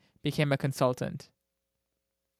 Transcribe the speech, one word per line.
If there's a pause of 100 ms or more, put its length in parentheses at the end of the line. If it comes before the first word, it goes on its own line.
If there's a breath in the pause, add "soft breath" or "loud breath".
(220)
became
a
consultant. (1120)